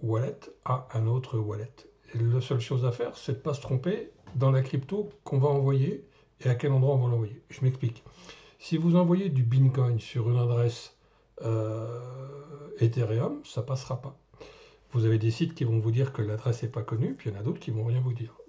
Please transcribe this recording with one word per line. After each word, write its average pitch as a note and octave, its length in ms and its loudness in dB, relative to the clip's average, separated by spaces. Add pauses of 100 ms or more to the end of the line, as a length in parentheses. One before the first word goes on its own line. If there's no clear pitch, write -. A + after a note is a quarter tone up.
wallet A2 360 -2 (260)
à C3 280 -4
un A2 140 2
autre B2 320 0
wallet. G#2 320 -6 (420)
Et A#2+ 40 -4
la A#2 240 2
seule B2 180 -2
chose B2 260 -2
à A#2+ 60 2
faire, - 260 -4
c'est - 160 -6
de - 60 -6
pas D3 140 -4
se - 80 -6
tromper - 500 -2 (240)
dans C3+ 160 4
la C3 100 4
crypto G3 480 -2 (140)
qu'on C#3 160 0
va C#3 80 4
envoyer C#3 580 2 (360)
et B2+ 80 2
à A#2+ 60 4
quel C#3 180 0
endroit C3+ 220 4
on B2 100 4
va B2 40 2
l'envoyer. A2+ 400 -2
Je - 120 -8
m'explique. B2+ 420 0 (560)
Si - 180 -2
vous E3+ 180 4
envoyez F3+ 340 4
du C3 140 2
Bitcoin B2+ 560 4
sur A#2 300 -4
une A#2+ 80 4
adresse, A#2+ 600 0 (440)
euh, A2+ 580 -4 (800)
Ethereum, A#2+ 640 2
ça - 160 -8
passera B2+ 400 -6
pas. - 160 -14 (720)
Vous A#2 140 2
avez A2+ 120 4
des A2+ 140 2
sites D#3+ 220 -2
qui - 100 -4
vont A2+ 160 2
vous A2+ 120 0
dire C3 220 0
que - 80 -4
l'adresse A2 420 -2
n'est A2+ 60 -2
pas A2+ 140 -6
connue, C3+ 300 -2
puis - 160 -8
il G2+ 40 -6
y G2 40 -10
en - 20 -10
a G#2 40 -8
d'autres E3 160 -2
qui - 120 -8
vont A2 140 -2
rien B2 160 2
vous B2+ 120 0
dire. A#2 220 -8 (140)